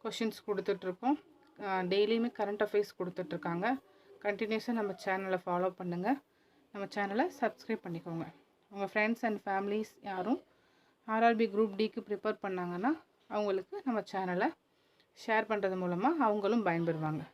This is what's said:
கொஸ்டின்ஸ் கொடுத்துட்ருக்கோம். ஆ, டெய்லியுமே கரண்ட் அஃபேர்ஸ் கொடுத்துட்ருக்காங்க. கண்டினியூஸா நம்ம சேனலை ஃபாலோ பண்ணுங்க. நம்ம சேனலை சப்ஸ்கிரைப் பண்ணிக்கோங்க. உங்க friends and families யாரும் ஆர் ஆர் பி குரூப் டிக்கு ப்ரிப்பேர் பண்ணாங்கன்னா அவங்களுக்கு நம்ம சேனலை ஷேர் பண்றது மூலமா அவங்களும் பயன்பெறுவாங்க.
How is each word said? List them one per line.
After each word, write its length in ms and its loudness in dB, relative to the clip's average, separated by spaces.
கொஸ்டின்ஸ் 440 -4
கொடுத்துட்ருக்கோம். 720 -2
ஆ, 200 0
டெய்லியுமே 580 4
கரண்ட் 240 0
அஃபேர்ஸ் 360 2
கொடுத்துட்ருக்காங்க. 800 -2
கண்டினியூஸா 500 -2
நம்ம 220 -2
சேனலை 420 0
ஃபாலோ 240 0
பண்ணுங்க. 500 -2
நம்ம 220 -8
சேனலை 360 0
சப்ஸ்கிரைப் 440 -2
பண்ணிக்கோங்க. 420 -6
உங்க 140 -4
friends 380 0
and 260 -2
families 380 0
யாரும் 400 -2
ஆர் 200 2
ஆர் 120 8
பி 100 4
குரூப் 300 0
டிக்கு 320 0
ப்ரிப்பேர் 340 -4
பண்ணாங்கன்னா 580 -2
அவங்களுக்கு 560 -2
நம்ம 160 0
சேனலை 480 -2
ஷேர் 220 2
பண்றது 280 0
மூலமா 400 2
அவங்களும் 500 2
பயன்பெறுவாங்க. 540 0